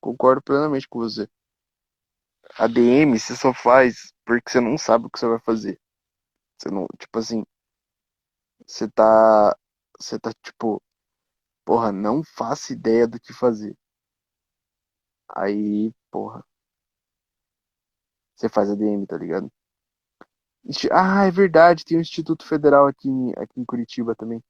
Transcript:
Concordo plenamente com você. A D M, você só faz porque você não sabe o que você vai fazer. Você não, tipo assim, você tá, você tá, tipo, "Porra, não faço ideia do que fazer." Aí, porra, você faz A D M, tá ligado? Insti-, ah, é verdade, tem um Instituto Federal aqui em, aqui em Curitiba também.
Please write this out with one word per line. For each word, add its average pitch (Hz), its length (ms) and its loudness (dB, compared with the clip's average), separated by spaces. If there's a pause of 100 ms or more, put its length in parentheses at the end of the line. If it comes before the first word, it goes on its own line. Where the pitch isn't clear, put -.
Concordo 127 400 2
plenamente 143 460 -2
com 120 120 -10
você. 110 300 -6 (1300)
A 113 100 0
D 117 140 2
M, 127 380 4
você - 160 -10
só 131 180 0
faz 123 600 2 (120)
porque 120 240 -2
você 127 100 2
não 123 180 0
sabe 117 280 0
o - 40 -14
que - 100 -16
você 120 80 -2
vai 113 120 -2
fazer. 107 400 -4 (800)
Você - 140 -12
não, 98 160 -6 (100)
tipo - 220 -10
assim, 113 260 -6 (1200)
você - 240 -10
tá, 110 680 6 (420)
você - 220 -12
tá, 110 120 -8 (120)
tipo, - 380 -6 (840)
"Porra, 110 260 0
não 107 320 -4
faço 131 500 -8
ideia 117 340 2
do 117 120 -10
que - 140 -20
fazer." 107 440 -4 (1500)
Aí, 104 640 -4 (180)
porra, 104 320 -12 (1900)
você 113 140 -6
faz 104 200 0
A 104 60 -2
D 104 100 -4
M, 101 220 -2
tá 80 100 -10
ligado? 82 340 -8 (1120)
Insti-, - 260 -8
ah, 190 340 2
é 190 60 2
verdade, 170 540 4
tem 165 120 0
um 165 40 2
Instituto 160 440 -6
Federal 143 420 4
aqui 139 220 -6
em, 127 280 -4
aqui - 220 -12
em 123 60 -6
Curitiba 117 500 -6
também. 113 340 -12